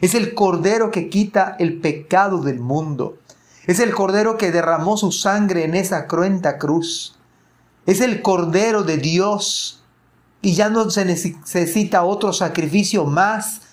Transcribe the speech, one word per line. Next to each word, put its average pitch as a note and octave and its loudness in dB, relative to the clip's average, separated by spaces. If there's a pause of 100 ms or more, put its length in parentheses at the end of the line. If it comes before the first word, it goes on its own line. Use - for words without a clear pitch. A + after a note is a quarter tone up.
Es F3+ 4
el A3+ 0
Cordero G3+ 2
que E3 -4
quita G#3 0
el E3 0
pecado F3+ 0
del C3+ -2
mundo. C#3 -4 (480)
Es F3+ 2
el A#3 2
Cordero G#3 0
que G3 0
derramó E3 0
su G3+ 0
sangre G3 0
en D#3+ -2
esa F#3 -2
cruenta F3 0
cruz. - -4 (680)
Es F#3+ 2
el B3 0
Cordero F#3+ 2
de D#3+ -2
Dios F#3 -2 (580)
y F#3+ 2
ya G#3 2
no A3 0
se G3 0
necesita F3+ 0
otro G3 0
sacrificio F3 0
más, G3 0 (120)